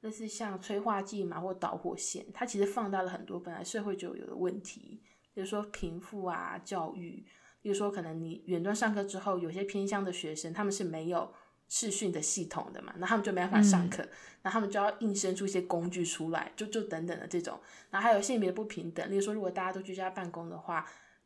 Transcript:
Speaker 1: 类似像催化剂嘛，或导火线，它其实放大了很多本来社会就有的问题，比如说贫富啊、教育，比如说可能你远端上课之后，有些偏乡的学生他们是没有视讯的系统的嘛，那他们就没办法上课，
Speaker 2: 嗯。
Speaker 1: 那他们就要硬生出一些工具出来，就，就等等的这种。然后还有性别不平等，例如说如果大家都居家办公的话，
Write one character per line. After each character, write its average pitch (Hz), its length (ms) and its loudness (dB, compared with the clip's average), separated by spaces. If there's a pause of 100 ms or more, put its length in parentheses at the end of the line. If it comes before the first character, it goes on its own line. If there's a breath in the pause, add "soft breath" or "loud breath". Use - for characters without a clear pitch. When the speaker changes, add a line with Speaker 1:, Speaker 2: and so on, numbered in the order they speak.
Speaker 1:
类 220 100 -8
似 220 160 -8
像 208 340 -6
催 202 200 -2
化 202 220 2
剂 202 200 -4
嘛， 165 160 -2
或 185 140 -2
导 185 240 -2
火 - 200 -4
线， - 360 -6
它 - 140 -2
其 214 120 -2
实 202 80 6
放 202 240 0
大 190 120 2
了 185 80 0
很 180 160 -8
多 180 120 -6
本 - 160 -8
来 - 80 -8
社 202 220 -4
会 202 100 0
就 180 220 -6
有 - 100 -10
的 - 80 -8
问 180 280 0
题， - 400 -16 (320 soft breath)
比 202 60 -6
如 190 60 -4
说 208 180 -2
贫 175 360 -6
富 202 240 -8
啊、 180 400 -4
教 170 320 -4
育， 175 280 -10 (380 loud breath)
比 214 60 -4
如 196 60 4
说 202 160 2
可 196 120 -4
能 165 180 -6
你 160 260 -6
远 175 140 2
端 202 140 2
上 220 180 4
课 202 120 2
之 196 140 -6
后， 190 200 0
有 170 120 -2
些 185 120 -2
偏 196 240 0
乡 196 180 2
的 185 80 -2
学 156 220 -4
生 160 180 -6
他 180 120 -2
们 196 80 2
是 196 100 -2
没 160 260 -2
有 175 240 0 (360 loud breath)
视 - 220 0
讯 185 220 0
的 156 100 -2
系 170 220 0
统 - 280 -6
的 - 100 -8
嘛， - 160 -12
那 180 80 -2
他 226 100 4
们 208 80 4
就 208 80 0
没 180 80 2
办 180 100 2
法 214 120 10
上 180 280 10
课， - 120 -4
Speaker 2:
嗯。 - 60 -6 (340 loud breath)
Speaker 1:
那 190 80 0
他 226 100 4
们 202 100 2
就 208 80 2
要 208 220 4
硬 220 120 2
生 196 220 2
出 190 100 -2
一 196 40 2
些 190 140 4
工 175 280 0
具 180 140 2
出 165 260 -2
来， 160 240 0
就， 214 120 -4
就 220 160 -2
等 170 220 -4
等 175 140 -4
的 - 80 -8
这 175 140 0
种。 - 180 -4 (320 loud breath)
然 190 100 0
后 220 60 6
还 233 80 10
有 202 80 6
性 247 160 2
别 185 140 4
不 214 120 -2
平 170 280 -6
等， 170 180 -2
例 196 60 2
如 196 40 4
说 208 140 0
如 220 60 -2
果 185 100 0
大 185 140 -2
家 190 80 0
都 190 100 -4
居 190 100 -8
家 185 160 -2
办 185 220 -6
公 170 180 -8
的 170 80 -10
话， 165 300 -2 (400 loud breath)